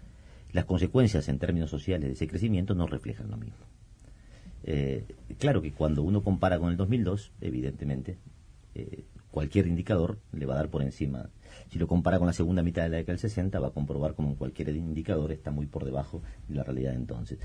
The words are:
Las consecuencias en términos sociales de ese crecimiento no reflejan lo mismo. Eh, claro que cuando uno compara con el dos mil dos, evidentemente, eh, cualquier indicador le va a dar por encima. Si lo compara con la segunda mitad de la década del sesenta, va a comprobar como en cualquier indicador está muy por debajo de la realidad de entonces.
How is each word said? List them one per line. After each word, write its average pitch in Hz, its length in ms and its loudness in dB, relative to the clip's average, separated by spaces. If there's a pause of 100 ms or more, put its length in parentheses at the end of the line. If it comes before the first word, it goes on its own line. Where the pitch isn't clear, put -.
(520)
Las 87 140 2
consecuencias 90 600 4
en 69 100 2
términos 85 320 0
sociales 78 380 0
de 65 40 0
ese 76 160 -2
crecimiento 98 460 0
no 85 120 2
reflejan 110 440 -6
lo 113 80 -6
mismo. 110 260 -12 (960)
Eh, 69 440 0 (320)
claro 127 240 4
que 76 100 -6
cuando 76 300 4
uno 98 200 4
compara 92 360 4
con 85 120 2
el 87 60 2
dos 95 140 2
mil 120 120 4
dos, 98 380 -2
evidentemente, 69 760 -2 (560)
eh, - 300 -10 (260)
cualquier 78 360 2
indicador 87 520 2 (140)
le 73 140 -4
va 65 80 0
a 69 40 2
dar 76 100 0
por 76 140 -2
encima. 67 480 -4 (400)
Si 90 80 -4
lo 85 80 2
compara 87 320 4
con 87 80 4
la 87 60 4
segunda 87 300 2
mitad 87 200 0
de 82 60 2
la 82 80 0
década 85 160 -2
del 90 80 -2
sesenta, 95 400 0
va 67 80 0
a - 40 -6
comprobar 71 420 -2
como 73 160 0
en 69 60 -2
cualquier 67 340 -4
indicador 80 600 -2
está 76 180 -6
muy 73 160 -2
por 71 180 -6
debajo 69 380 -4 (260)
de 76 60 -6
la 69 100 -2
realidad 65 260 -2
de 64 60 -2
entonces. 58 480 -6